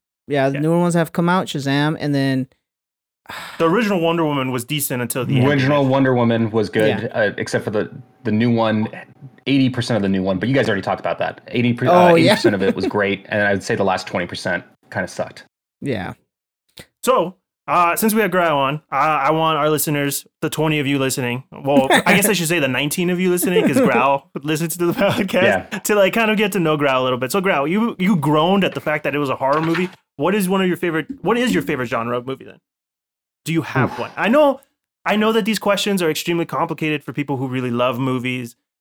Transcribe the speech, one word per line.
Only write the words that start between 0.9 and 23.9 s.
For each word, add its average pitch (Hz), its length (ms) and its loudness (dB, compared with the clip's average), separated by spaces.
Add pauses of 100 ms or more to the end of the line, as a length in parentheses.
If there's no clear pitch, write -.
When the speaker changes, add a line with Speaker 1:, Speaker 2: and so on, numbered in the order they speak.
Speaker 1:
have 165 180 0
come 170 180 0
out. 180 160 0
Shazam, 143 520 0
and 143 160 -2
then 135 320 0 (1120)
Speaker 2:
The 165 120 4
original 202 300 2
Wonder 165 260 2
Woman 135 260 0
was 123 120 -4
decent 143 380 -4
until 123 220 -4
the 131 140 0
end. 127 100 4
Speaker 3:
Original 143 380 2
Wonder 131 280 4
Woman 117 360 2
was 107 180 0
good, 110 340 2
Speaker 1:
Yeah. 113 100 -6
Speaker 3:
uh, 104 260 0
except 113 260 -2
for 113 60 -4
the, 104 200 -2 (340)
the 110 80 -2
new 117 180 2
one. 110 360 2 (640)
Eighty 135 220 4
percent 120 260 -2
of 101 60 0
the 98 60 2
new 95 160 2
one, 95 160 0
but 107 80 -2
you 131 80 0
guys 113 120 2
already 98 140 0
talked 95 180 -2
about 85 200 -4
that. 82 280 -6
Eighty 120 240 0
per-, 120 140 -2
Speaker 1:
Oh, 135 60 4
Speaker 3:
uh, 180 160 8
Speaker 1:
yeah. 175 80 6
Speaker 3:
eighty 165 140 6
percent - 260 2
of - 60 -4
it - 140 2
Speaker 1:
<laughs> - 40 -4
Speaker 3:
was 95 60 -2
great, 101 420 -2
and 104 160 0
I'd 101 180 0
say 117 140 -2
the 104 80 0
last 95 240 0
twenty 90 180 -4
percent 87 380 -6 (260)
kinda 95 180 -4
sucked. - 360 -10 (360)
Speaker 1:
Yeah. 104 320 -6 (920)
Speaker 2:
So, 196 320 0 (320)
uh, 170 260 4
since 214 200 0
we 220 60 2
have 196 120 0
Grau 170 260 2
on, 139 320 0
I, 143 360 0
I 151 40 4
want 160 280 2
our 151 120 2
listeners, 143 560 -2 (140)
the 151 100 -4
twenty 151 300 0
of 135 80 -2
you 139 100 2
listening, 127 540 -2
well, - 380 0
I 202 260 2
guess 202 120 2
I 220 40 2
should 170 160 -2
say 170 100 0
the 139 80 0
nineteen 143 440 -2
of 180 100 -2
you 185 100 0
listening, 180 360 2
'cause 277 140 2
Grau 139 440 2 (100)